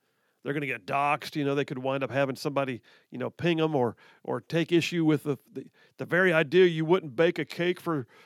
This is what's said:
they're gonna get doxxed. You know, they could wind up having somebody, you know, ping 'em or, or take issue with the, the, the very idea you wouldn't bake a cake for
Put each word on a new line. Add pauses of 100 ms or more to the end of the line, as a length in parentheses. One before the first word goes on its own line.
(440)
they're
gonna
get
doxxed.
You
know,
they
could
wind
up
having
somebody, (280)
you
know,
ping
'em
or, (280)
or
take
issue
with
the, (160)
the, (320)
the
very
idea
you
wouldn't
bake
a
cake
for (200)